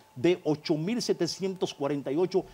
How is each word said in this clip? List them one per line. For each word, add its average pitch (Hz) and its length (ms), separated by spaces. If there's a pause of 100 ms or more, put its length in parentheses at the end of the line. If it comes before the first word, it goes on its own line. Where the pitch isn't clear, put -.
(160)
de 175 280
ocho 151 340
mil 202 240
setecientos 185 720
cuarenta 139 360
y 139 60
ocho 180 260 (120)